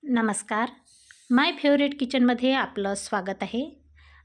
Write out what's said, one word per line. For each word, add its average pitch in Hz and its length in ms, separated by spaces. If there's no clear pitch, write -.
नमस्कार, 226 640
माय 277 220
फेवरेट 285 480
किचनमध्ये 247 540
आपलं 202 420
स्वागत 196 460
आहे. 226 220